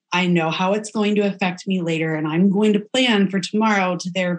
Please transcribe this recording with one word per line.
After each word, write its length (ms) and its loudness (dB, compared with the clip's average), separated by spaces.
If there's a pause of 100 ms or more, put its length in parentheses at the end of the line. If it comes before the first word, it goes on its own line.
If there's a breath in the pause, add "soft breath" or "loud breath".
(120)
I 140 0
know 240 2
how 240 -2
it's 160 -4
going 260 0
to 60 4
affect 440 -4
me 140 0
later. 340 -2
And 140 -2
I'm 220 2
going 240 2
to 60 0
plan 500 2
for 100 -2
tomorrow 560 0
to 140 -8
there 280 -2